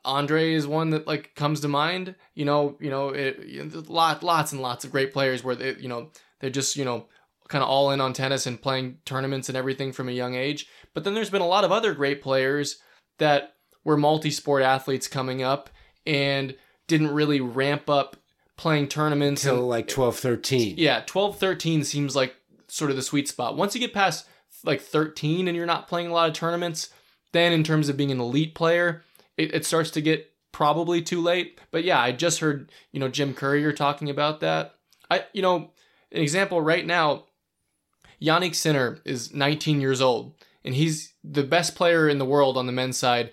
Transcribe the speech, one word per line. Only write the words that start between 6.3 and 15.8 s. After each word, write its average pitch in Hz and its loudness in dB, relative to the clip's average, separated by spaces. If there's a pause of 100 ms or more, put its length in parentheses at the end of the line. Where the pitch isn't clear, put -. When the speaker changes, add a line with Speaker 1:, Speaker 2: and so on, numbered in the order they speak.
Speaker 1:
they're 135 -4
just, 135 -2
you 139 -4
know, 117 -4 (420)
kinda 139 0
all 139 4
in 135 0
on 131 0
tennis 135 -2
and 120 -8
playing 131 -4
tournaments 131 -4
and 127 -6
everything 131 -4
from 127 -8
a 123 -6
young 127 -4
age. 139 -4 (260)
But 160 -8
then 202 -2
there's 214 -4
been 190 0
a 175 0
lot 196 4
of 175 4
other 214 2
great 139 -2
players 135 0 (400)
that 147 2 (300)
were 151 4
multi-sport 147 2
athletes 131 2
coming 131 -4
up 135 -2 (360)